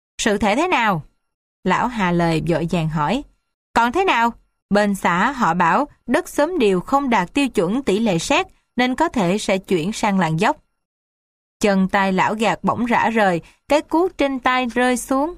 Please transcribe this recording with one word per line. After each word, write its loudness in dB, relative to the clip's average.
"Sự 0
thể 0
thế 0
nào?" 0
Lão 0
hà -2
lời 0
vội 0
vàng -2
hỏi. -2
"Còn 2
thế 0
nào? 0
Bên 2
xã 0
họ 0
bảo 2
đất 0
xóm -2
điều 2
không -2
đạt 0
tiêu 0
chuẩn -2
tỷ 0
lệ 0
sét 0
nên 0
có 0
thể 0
sẽ -2
chuyển -4
sang 0
làng 0
dốc." 0
Chân 2
tay 0
lão 0
gạt 0
bỗng -2
rã 0
rời, 2
cái 2
cuốc -2
trên -2
tay 0
rơi 0
xuống, -4